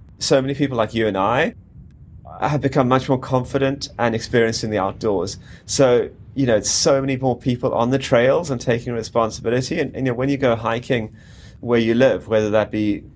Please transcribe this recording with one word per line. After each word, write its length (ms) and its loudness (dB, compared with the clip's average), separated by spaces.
so 220 2
many 140 -4
people 220 -2
like 160 0
you 140 0
and 100 0
I 380 0
have 200 0
become 260 0
much 220 2
more 80 2
confident 800 -2
and 160 0
experienced 500 0
in 60 -6
the 80 -2
outdoors. 600 -2
So, 440 4
you 100 0
know, 120 4
it's 120 -2
so 300 2
many 160 -2
more 220 0
people 360 -2
on 160 0
the 80 0
trails 540 2
and 100 -4
taking 320 -2
responsibility. 840 -2
And, 160 -4
and, 100 -4
you 60 0
know, 40 -4
when 140 -2
you 80 -2
go 180 2
hiking 600 -4
where 180 2
you 160 2
live, 320 4
whether 240 2
that 180 2
be 340 -2